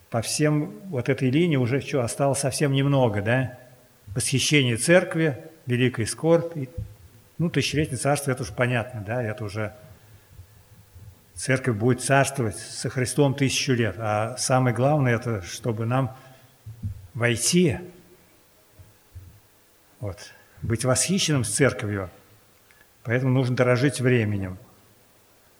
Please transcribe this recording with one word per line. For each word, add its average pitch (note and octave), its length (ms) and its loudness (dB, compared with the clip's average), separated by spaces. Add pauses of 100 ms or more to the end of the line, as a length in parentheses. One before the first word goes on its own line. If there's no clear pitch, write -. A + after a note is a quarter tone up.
(100)
по A2+ 120 -2
всем D3+ 500 0 (140)
вот C#3 220 -6
этой C3 220 2
линии D#3+ 240 2
уже B2+ 260 2
че, - 200 -4
осталось C3+ 400 0
совсем C#3 320 0
немного, C3+ 500 2
да? A#2+ 360 0 (500)
Восхищение B2 680 2
церкви, E3 600 2 (280)
великая B2 380 2
скорбь. E3 520 2
И, C3+ 120 -6 (720)
ну, E3 100 0
тысячелетнее D3 480 0
царство, C#3 360 0
это B2+ 100 -4
уже G2+ 100 -10
понятно, A#2+ 540 -2
да? A#2+ 160 -4
Это A2 220 -6
уже G2+ 280 -6 (1600)
церковь C3 420 -2
будет B2 240 2
царствовать C3+ 560 0
со - 320 -10
Христом C3 460 0
тысячу C3+ 400 0
лет. A2+ 240 0
А A2 380 -2
самое B2+ 380 2
главное, C3 400 2
это A2 280 -4
чтобы A2+ 440 -6
нам B2+ 300 -2 (960)
войти, A#2+ 640 2 (2250)
вот, G2 180 -10 (420)
быть A2+ 240 -2
восхищенным C#3 600 2
с - 60 -6
церковью. G#2 600 0 (920)
Поэтому B2+ 280 0
нужно B2+ 220 2
дорожить B2 460 2
временем. G#2 580 0 (1000)